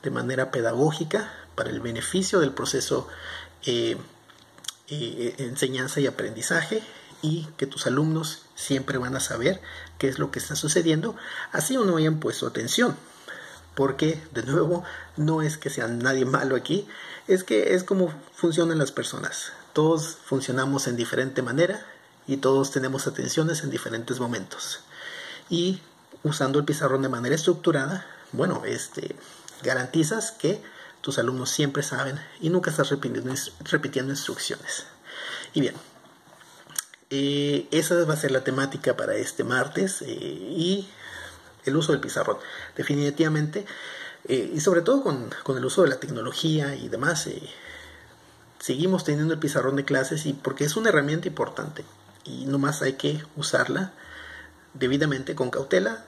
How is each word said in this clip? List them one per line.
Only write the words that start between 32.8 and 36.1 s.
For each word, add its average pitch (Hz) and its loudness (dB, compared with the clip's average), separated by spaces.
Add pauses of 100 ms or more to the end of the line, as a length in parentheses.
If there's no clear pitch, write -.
repitiendo, 127 -2 (300)
repitiendo 139 -2
instrucciones. - -6 (680)
Y 151 2
bien, 123 2 (1400)